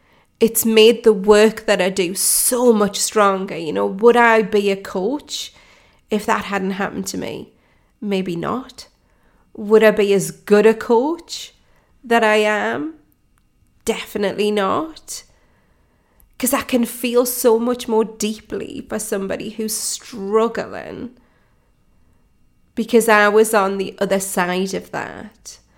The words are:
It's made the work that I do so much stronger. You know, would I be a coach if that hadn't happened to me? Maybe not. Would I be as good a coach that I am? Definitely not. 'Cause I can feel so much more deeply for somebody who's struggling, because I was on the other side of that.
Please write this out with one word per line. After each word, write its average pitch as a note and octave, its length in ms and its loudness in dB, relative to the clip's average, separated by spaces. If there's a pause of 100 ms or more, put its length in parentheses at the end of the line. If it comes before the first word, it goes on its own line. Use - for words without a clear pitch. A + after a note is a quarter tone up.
(400)
It's - 260 0
made A3 380 6
the A3+ 80 6
work G#3+ 540 4
that G3 160 0
I F3+ 80 2
do F#3+ 260 -4
so - 560 2
much G3+ 260 0
stronger. G3 600 0
You E3 160 -8
know, G3+ 120 -2
would G3+ 300 4
I A#3 260 4
be G3+ 300 0
a G3 100 -4
coach - 720 -8 (560)
if G#3 160 -2
that G#3 200 -2
hadn't F#3+ 260 -4
happened F#3+ 360 -6
to - 100 -10
me? - 340 -10 (480)
Maybe F#3 380 -4
not. F#3+ 500 -8 (680)
Would G#3+ 300 4
I G#3+ 80 8
be G3+ 220 0
as F#3 180 0
good G#3 340 2
a A3 80 8
coach B3 800 -2 (520)
that A#3 180 2
I G#3+ 140 4
am? G#3+ 560 -2 (920)
Definitely G3+ 640 -4
not. G#3 760 -4 (1160)
'Cause B3+ 140 -2
I A#3 80 -2
can A#3+ 240 -2
feel A#3+ 400 -2
so A#3+ 340 2
much A#3+ 300 -4
more A3 160 2
deeply - 840 -8
for A3 100 -8
somebody G3 520 -6
who's A3 260 -8
struggling, A3 1400 -6 (1600)
because A3+ 340 2
I G#3 180 6
was A3 260 4
on G3 240 0
the G3 220 -6
other G3 220 0
side F#3 520 -4
of F3+ 180 -10
that. - 680 -14 (180)